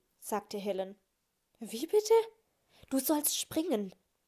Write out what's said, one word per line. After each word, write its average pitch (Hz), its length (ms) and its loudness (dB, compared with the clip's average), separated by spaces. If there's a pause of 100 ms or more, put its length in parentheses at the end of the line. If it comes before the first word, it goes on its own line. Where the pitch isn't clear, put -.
(180)
sagte - 400 -6
Helen. 190 400 -6 (600)
„Wie 226 280 -8
bitte?“ 427 280 4 (760)
„Du 269 100 0
sollst 294 380 0
springen.“ 240 580 -2 (340)